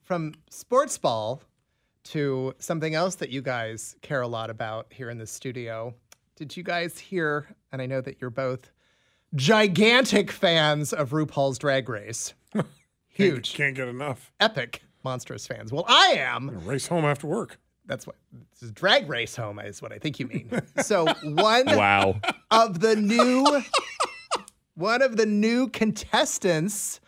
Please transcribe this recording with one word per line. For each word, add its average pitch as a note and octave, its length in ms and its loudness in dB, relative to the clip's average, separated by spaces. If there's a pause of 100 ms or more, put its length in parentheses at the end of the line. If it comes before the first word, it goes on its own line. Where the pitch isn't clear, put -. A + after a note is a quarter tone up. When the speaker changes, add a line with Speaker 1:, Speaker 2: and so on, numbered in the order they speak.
Speaker 1:
from D#3+ 300 -4 (160)
sports - 480 -2
ball A#2 440 -2 (640)
to C3 560 -4
something D#3+ 360 -4
else F3+ 200 0
that C#3 140 -8
you C3+ 120 -6
guys A2+ 600 -6
care C3+ 200 -4
a B2 60 -4
lot A2+ 240 -6
about A2 420 -10
here B2 160 -12
in A#2+ 80 -10
the A2+ 100 -12
studio. A#2 680 -10 (400)
Did D3 220 -14
you F3+ 60 -12
guys F3 340 -4
hear, D3+ 560 -4 (180)
and C3 100 -8
I B2+ 40 -6
know C3 160 -4
that C3+ 200 -12
you're B2 100 -8
both B2+ 400 -4 (640)
gigantic G#3+ 960 4
fans D3+ 600 2
of C#3 180 -2
RuPaul's C#3+ 460 0
Drag C3+ 320 0
Race. G#2+ 440 -8 (100)
Speaker 2:
<laughs> - 100 -14
Can't, G#3+ 120 -2 (680)
Speaker 1:
Huge. A#2+ 200 -6
Speaker 2:
can't C#3 220 -2
get C3 140 -6
enough. B2+ 500 -8
Speaker 1:
Epic, G3 440 -2 (200)
monstrous B2+ 420 -8
fans. A2 260 -12
Well, D#3 160 -2
I E4+ 300 6
am. B2+ 320 -4
Speaker 2:
I'm B2 60 -12
gonna F2+ 140 -12
race C3+ 180 -6
home E3+ 160 0
after D3 240 0
work. D#3 300 -6 (280)
Speaker 1:
That's - 220 -10
what, - 80 -16 (360)
this - 120 -20
is A#2 80 -12
drag G3 380 2
race A#2 260 -6
home G#2 240 -8
is G#2 220 -14
what A2+ 100 -12
I G#2+ 60 -14
think - 220 -6
you A2+ 80 -6
mean. - 220 -10 (320)
So F3 260 2 (160)
one G#3+ 420 4
Speaker 3:
Wow. G2+ 560 4 (300)
Speaker 1:
of A3 280 4
the A3 160 4
new, B3 680 4 (1120)
one A3 260 0
of A#3+ 160 4
the A3 80 4
new A3 420 2
contestants G#3+ 1400 0